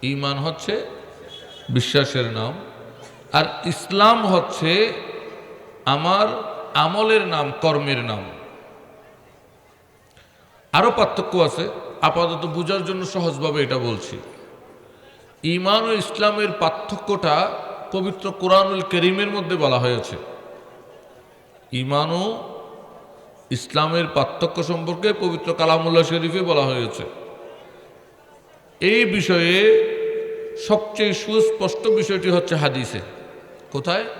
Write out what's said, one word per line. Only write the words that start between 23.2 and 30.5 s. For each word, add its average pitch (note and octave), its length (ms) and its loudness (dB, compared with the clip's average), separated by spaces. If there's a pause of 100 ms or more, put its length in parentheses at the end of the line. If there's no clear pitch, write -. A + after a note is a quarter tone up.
ইসলামের D#3 640 0
পার্থক্য E3 500 0
সম্পর্কে E3+ 500 -2
পবিত্র E3+ 400 -2
কালামুল্লাহ E3 500 4
শরীফে E3+ 380 0
বলা E3+ 200 4
হয়েছে। B2+ 420 -2 (1800)
এই A3 260 4
বিষয়ে F#3 800 4 (840)